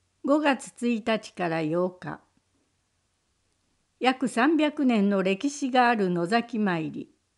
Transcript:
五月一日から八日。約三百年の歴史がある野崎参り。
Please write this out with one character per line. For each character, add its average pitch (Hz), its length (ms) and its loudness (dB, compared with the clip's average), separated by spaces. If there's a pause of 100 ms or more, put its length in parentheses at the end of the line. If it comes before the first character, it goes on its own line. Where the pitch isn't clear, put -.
(240)
五 285 160 2
月 269 480 -2
一 226 160 -2
日 220 300 -4
か 175 160 -4
ら 165 140 -2
八 175 260 0 (100)
日。 156 200 -12 (1800)
約 254 280 0
三 285 280 4
百 302 300 0
年 208 240 4
の 196 140 2
歴 196 260 0
史 269 220 -6
が 247 180 4
あ 240 60 2
る 190 160 0
野 175 160 -2
崎 226 320 -2
参 170 320 -2
り。 - 180 -14 (280)